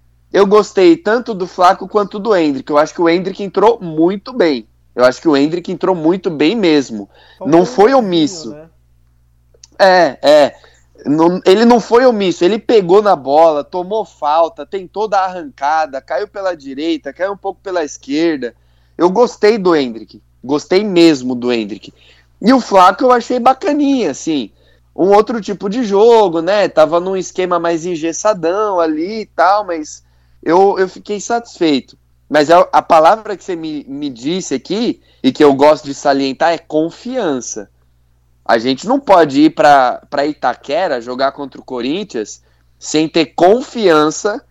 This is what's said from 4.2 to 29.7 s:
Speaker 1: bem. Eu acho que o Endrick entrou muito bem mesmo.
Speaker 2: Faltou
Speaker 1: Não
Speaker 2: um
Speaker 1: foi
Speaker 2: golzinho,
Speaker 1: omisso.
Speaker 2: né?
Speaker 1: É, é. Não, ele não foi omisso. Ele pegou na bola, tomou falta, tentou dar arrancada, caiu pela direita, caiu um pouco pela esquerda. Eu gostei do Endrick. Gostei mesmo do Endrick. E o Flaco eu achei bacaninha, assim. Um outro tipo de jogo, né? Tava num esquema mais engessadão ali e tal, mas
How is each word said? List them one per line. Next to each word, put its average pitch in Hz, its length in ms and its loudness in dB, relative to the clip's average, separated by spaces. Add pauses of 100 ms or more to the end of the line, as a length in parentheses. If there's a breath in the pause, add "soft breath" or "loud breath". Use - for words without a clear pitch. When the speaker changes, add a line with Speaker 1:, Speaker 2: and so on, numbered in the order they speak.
Speaker 1:
bem. 156 340 -2 (260)
Eu 123 120 0
acho 127 160 0
que 170 80 -2
o 143 80 2
Endrick 165 340 -2
entrou 185 240 -4
muito 175 340 -2
bem 156 260 -2
mesmo. 143 540 -2 (280 soft breath)
Speaker 2:
Faltou - 100 -10
Speaker 1:
Não 165 160 4
Speaker 2:
um - 20 0
Speaker 1:
foi 208 260 2
Speaker 2:
golzinho, 277 140 2
Speaker 1:
omisso. 160 460 -2
Speaker 2:
né? 156 180 -20 (1080)
Speaker 1:
É, 185 420 4
é. 143 340 4 (500 soft breath)
Não, 165 400 0
ele 208 200 4
não 233 140 6
foi 240 260 2
omisso. 196 400 0
Ele 208 140 0
pegou 202 420 2
na 202 140 2
bola, 147 480 2
tomou 190 420 -8
falta, 156 600 -4
tentou 196 420 -8
dar 190 180 -2
arrancada, 156 760 -6
caiu 185 260 -8
pela 190 280 -6
direita, 139 560 -8
caiu 190 220 -6
um 190 40 -14
pouco 190 240 -10
pela 180 220 -6
esquerda. 147 680 -6 (440)
Eu 170 120 2
gostei 220 480 0
do 180 180 0
Endrick. 113 460 -6 (220)
Gostei 147 400 -2
mesmo 165 520 2
do 123 160 -4
Endrick. 107 420 -6 (480 soft breath)
E 233 120 4
o 247 80 2
Flaco 190 420 4
eu 254 80 4
achei 247 280 0
bacaninha, 262 720 0
assim. 135 400 -6 (440)
Um 180 140 0
outro 226 320 2
tipo 196 280 -8
de 240 140 -4
jogo, 202 580 2
né? 190 260 0
Tava 156 320 2
num 190 180 -6
esquema 180 420 -4
mais 170 260 -4
engessadão 180 920 -4
ali 165 420 -4
e 190 40 -10
tal, 190 400 0
mas 165 380 -10 (400)